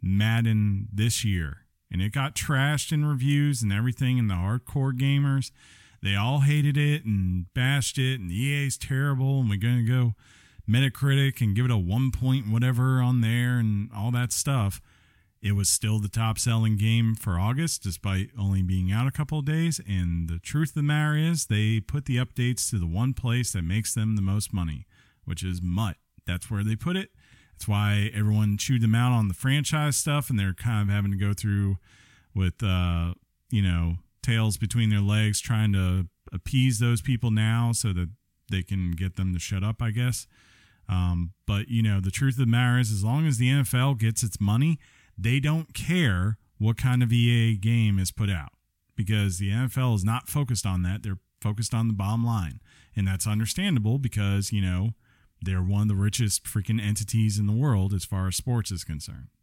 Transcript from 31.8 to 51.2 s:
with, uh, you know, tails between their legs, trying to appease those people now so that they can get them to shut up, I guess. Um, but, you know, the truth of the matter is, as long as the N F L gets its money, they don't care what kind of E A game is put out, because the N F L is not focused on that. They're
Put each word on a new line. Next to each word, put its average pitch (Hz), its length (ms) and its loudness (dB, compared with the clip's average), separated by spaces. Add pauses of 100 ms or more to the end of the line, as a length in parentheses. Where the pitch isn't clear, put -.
with, 92 260 0
uh, 87 520 0 (360)
you 107 120 2
know, 85 380 2 (220)
tails 110 360 0
between 113 320 0
their 104 100 2
legs, 104 400 2
trying 110 320 0
to 92 360 0 (260)
appease 127 460 0
those 120 220 2
people 120 300 0
now 113 400 2
so 107 220 -2
that 87 160 -2 (420)
they 92 120 0
can 92 280 -2
get 90 240 -4
them 92 180 -2
to 90 60 -2
shut 95 240 -4
up, 107 180 -4
I 113 100 0
guess. 123 360 -4 (600)
Um, 87 440 0 (120)
but, 101 220 -2
you 113 160 0
know, 101 160 2
the 95 120 -2
truth 135 240 0
of 127 40 -2
the 131 60 2
matter 123 340 4
is, 113 120 0
as 101 120 0
long 143 240 0
as 127 100 0
the 123 120 2
N 139 100 4
F 131 140 0
L 131 200 2
gets 110 300 0
its 104 160 -6
money, 120 400 2 (380)
they 117 240 0
don't 156 320 -2
care 107 640 2 (220)
what 110 180 2
kind 123 260 2
of 113 80 2
E 117 400 4
A 107 60 0
game 110 420 2
is 92 100 0
put 104 200 -2
out, 80 240 -6 (420)
because 101 420 0
the 98 140 -2
N 120 140 0
F 127 120 -4
L 127 180 2
is 95 100 0
not 113 240 -2
focused 123 360 -2
on 92 180 0
that. 92 200 -2
They're 95 160 -6 (220)